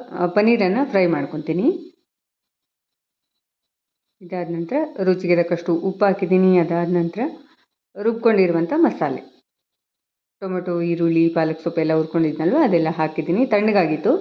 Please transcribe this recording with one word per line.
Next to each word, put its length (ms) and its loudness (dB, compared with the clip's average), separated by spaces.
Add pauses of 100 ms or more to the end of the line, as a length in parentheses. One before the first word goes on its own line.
(120)
ಆ, 160 -2
ಪನ್ನೀರನ್ನು 580 2
ಫ್ರೈ 220 2
ಮಾಡ್ಕೊತೀನಿ. 600 -2 (2500)
ಇದಾದ 280 -8
ನಂತರ 280 -4 (260)
ರುಚಿಗೆ 320 2
ತಕ್ಕಷ್ಟು 360 0 (120)
ಉಪ್ಪು 220 0
ಹಾಕಿದ್ದೀನಿ. 520 2
ಅದಾದ 340 0
ನಂತರ 300 -2 (760)
ರುಬ್ಕೊಂಡಿರುವಂಥ 840 0
ಮಸಾಲೆ, 440 0 (1200)
ಟೊಮೆಟೊ, 400 -4
ಈರುಳ್ಳಿ, 480 2
ಪಾಲಕ್ 320 -2
ಸೊಪ್ಪು 200 -2
ಎಲ್ಲ 120 0
ಹುರ್ಕೊಂಡಿದ್ನಲ್ವ, 680 0
ಅದೆಲ್ಲ 260 2
ಹಾಕಿದ್ದೀನಿ. 560 -2
ತಣ್ಣಗಾಗಿತ್ತು, 760 2